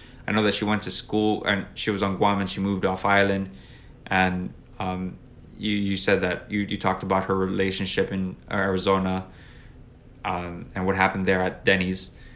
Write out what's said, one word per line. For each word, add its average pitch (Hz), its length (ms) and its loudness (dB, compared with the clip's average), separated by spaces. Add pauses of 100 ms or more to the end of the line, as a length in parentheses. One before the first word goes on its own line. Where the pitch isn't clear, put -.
(280)
I 98 40 -2
know 107 120 2
that 104 100 4
she - 100 -2
went 104 200 2
to 98 80 -4
school 107 540 2
and 98 280 0
she - 160 -4
was 101 140 0
on 95 140 0
Guam 101 220 4
and 98 80 0
she 95 140 -4
moved 98 240 0
off 92 180 0
island. 98 460 2 (560)
And, 92 480 0 (260)
um, 92 380 -6 (400)
you, 104 180 -2
you 98 220 0
said 95 240 4
that 90 300 -2
you, 101 80 0
you 101 180 -2
talked 95 240 0
about 95 240 2
her 95 100 0
relationship 95 760 0
in 95 240 -2 (160)
Arizona, 95 760 2 (1000)
um, 87 520 -6
and 92 100 -2
what 95 100 2
happened 95 300 2
there 92 160 4
at - 240 -2
Denny's. 92 460 2 (240)